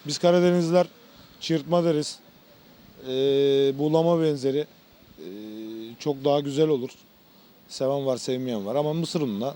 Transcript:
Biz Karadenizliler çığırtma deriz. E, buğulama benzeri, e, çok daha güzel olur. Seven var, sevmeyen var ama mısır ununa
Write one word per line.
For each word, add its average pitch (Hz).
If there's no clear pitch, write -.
Biz 147
Karadenizliler 175
çığırtma 160
deriz. 151
E, 131
buğulama 160
benzeri, 143
e, 78
çok 139
daha 143
güzel 143
olur. 131
Seven 139
var, 131
sevmeyen 123
var 107
ama 151
mısır 165
ununa 120